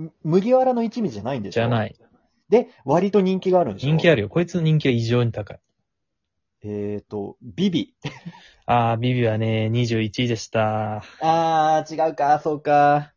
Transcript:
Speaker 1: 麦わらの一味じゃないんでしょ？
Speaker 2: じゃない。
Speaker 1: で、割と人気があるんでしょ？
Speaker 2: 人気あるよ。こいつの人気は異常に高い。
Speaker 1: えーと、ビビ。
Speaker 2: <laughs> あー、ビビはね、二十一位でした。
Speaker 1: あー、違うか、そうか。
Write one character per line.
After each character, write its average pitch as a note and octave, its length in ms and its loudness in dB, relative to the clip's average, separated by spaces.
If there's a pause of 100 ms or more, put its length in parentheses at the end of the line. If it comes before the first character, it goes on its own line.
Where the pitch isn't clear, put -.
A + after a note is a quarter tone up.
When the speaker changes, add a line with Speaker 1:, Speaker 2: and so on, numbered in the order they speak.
(240)
Speaker 1:
麦 F#3+ 300 2
わ C4 120 6
ら B3+ 80 2
の A#3 100 0
一 A#3 180 -4
味 F#3+ 80 -2
じ G#2+ 100 -10
ゃ G2 40 -12
な B2+ 100 -4
い B2+ 60 -4
ん - 40 -6
で F#2 80 -10
し - 60 -4
ょ？ A2+ 40 0
Speaker 2:
じ - 0 -
ゃ A2+ 60 0
な A2+ 200 0
い。 - 80 -14 (520)
Speaker 1:
で、 A#3+ 220 2 (140)
割 F3 260 2
と G3+ 120 4
人 F#3 180 0
気 F#3 100 -4
が F3+ 100 4
あ E3+ 40 4
る A#2 80 -4
ん - 40 -6
で G2+ 40 -16
し - 60 -10
ょ？ - 20 0
Speaker 2:
人 D#3 100 2
気 E3+ 120 4
あ D3+ 60 6
る B2+ 80 0
よ。 G2+ 60 -6
こ E3 120 0
い F3 40 0
つ F3 100 -10
の F3 60 -2
人 D#3 160 2
気 D3 100 0
は B2+ 60 2
異 A#2 80 0
常 A#2+ 220 2
に A#2 80 0
高 G#2 240 -10
い。 - 40 -20 (1040)
Speaker 1:
え G#2 380 -8
ー - 80 -20
と、 G2+ 320 -10
ビ C#3 280 -2
ビ。 C#3 260 -4 (340)
Speaker 2:
<laughs> - 380 -20
あ A#2 260 2
ー、 A2+ 40 -4
ビ B2 160 -2
ビ B2 140 0
は A2 100 -2
ね、 A2 320 -2
二 A#2+ 160 0
十 A2+ 160 -2
一 A2+ 240 -4
位 - 20 -2
で A#2 80 -2
し - 140 -12
た。 G#2+ 540 -4 (180)
Speaker 1:
あ D#3+ 680 2
ー、 D#3 200 -2
違 D#3+ 40 -2
う D3+ 40 -10
か、 D3 240 2
そ D#3 140 -2
う D3 80 -6
か。 D3 560 2